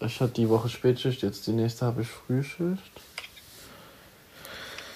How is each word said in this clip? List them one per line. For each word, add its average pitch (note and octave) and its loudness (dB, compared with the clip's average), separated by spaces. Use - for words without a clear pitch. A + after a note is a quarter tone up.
ich - -4
hatte A#2+ 4
die A2+ 4
Woche A2 4
Spätschicht, B2+ 2
jetzt G2 -2
die G#2+ 2
nächste A2+ 2
habe A#2+ 0
ich A#2 -4
Frühschicht. E3+ -2